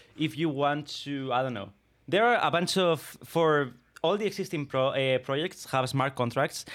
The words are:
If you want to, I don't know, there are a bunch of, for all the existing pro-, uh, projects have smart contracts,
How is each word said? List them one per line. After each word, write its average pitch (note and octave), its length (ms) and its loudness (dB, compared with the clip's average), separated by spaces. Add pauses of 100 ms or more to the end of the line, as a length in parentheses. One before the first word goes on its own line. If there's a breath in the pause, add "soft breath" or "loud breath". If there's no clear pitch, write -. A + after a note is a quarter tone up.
(160 loud breath)
If C#3+ 220 -4
you D#3+ 100 0
want C#3+ 400 0 (160)
to, C3+ 260 -6
I B2 120 2
don't C3 100 -2
know, G2 160 -8 (400)
there F#3+ 160 4
are A#3+ 160 4
a D#3 100 2
bunch F3 280 0
of, E3+ 440 0
for D3+ 520 2 (280)
all F3 140 2
the G#3+ 80 -2
existing E3+ 400 -4
pro-, C3+ 280 0
uh, C3 260 2
projects C#3+ 480 -6
have C3 240 0
smart C3+ 240 0
contracts, C3+ 500 -2 (100)